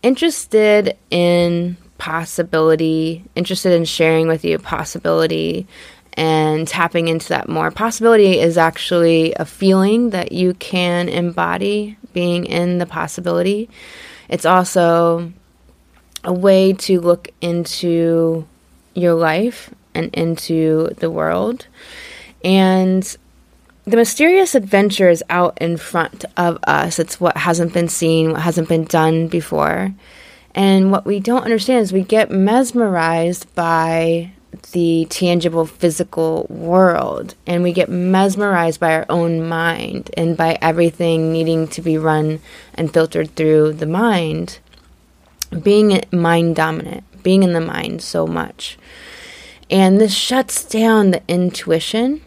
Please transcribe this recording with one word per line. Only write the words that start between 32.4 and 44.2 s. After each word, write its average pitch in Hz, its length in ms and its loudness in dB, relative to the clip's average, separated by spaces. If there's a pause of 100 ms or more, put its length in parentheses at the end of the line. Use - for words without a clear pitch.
by 165 800 0 (400)
the 165 380 2
tangible 170 560 0
physical 165 840 -2
world, 170 840 0 (100)
and 175 160 -2
we 175 100 0
get 175 160 0
mesmerized 185 920 0
by 160 120 0
our 160 160 -2
own 165 400 -2
mind 165 680 -6
and 165 200 -2
by 165 240 0
everything 165 720 0
needing 160 360 -2
to - 120 -12
be 165 160 0
run 156 440 0 (340)
and 160 180 -4
filtered 160 440 -2
through 156 380 2
the 156 120 -8
mind, 170 720 -2 (1040)